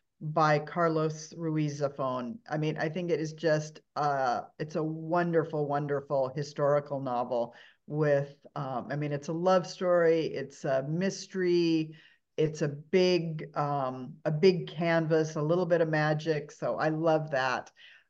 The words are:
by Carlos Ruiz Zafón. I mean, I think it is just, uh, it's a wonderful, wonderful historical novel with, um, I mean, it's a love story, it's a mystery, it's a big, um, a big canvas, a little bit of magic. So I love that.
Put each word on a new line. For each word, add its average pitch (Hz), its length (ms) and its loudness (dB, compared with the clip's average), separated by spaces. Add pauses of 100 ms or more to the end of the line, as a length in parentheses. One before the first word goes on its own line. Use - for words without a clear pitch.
(200)
by 151 400 2
Carlos 156 760 -2
Ruiz 156 460 -2
Zafón. 127 540 -4 (120)
I - 80 -4
mean, 151 220 -2
I - 100 -2
think 175 220 -4
it 156 100 0
is 156 140 -6
just, 156 460 -2 (160)
uh, 135 460 0 (160)
it's 156 180 -8
a 160 60 -2
wonderful, 160 840 0
wonderful 143 680 -2
historical 143 680 0
novel 120 540 -2 (320)
with, 147 480 0 (220)
um, 131 340 -6
I 139 60 -4
mean, 147 160 -2
it's 143 160 -6
a 170 40 -4
love 180 340 2
story, 170 600 2
it's - 380 -8
a 135 240 0
mystery, 170 1040 0 (440)
it's 156 240 0
a 151 60 2
big, 170 880 0
um, 131 580 -2 (100)
a 156 60 0
big 165 380 4
canvas, 160 680 2
a 151 60 -2
little 175 240 2
bit 165 160 4
of 156 80 2
magic. 151 600 0
So 120 260 -4
I 147 120 0
love 156 440 2
that. 127 380 -2 (400)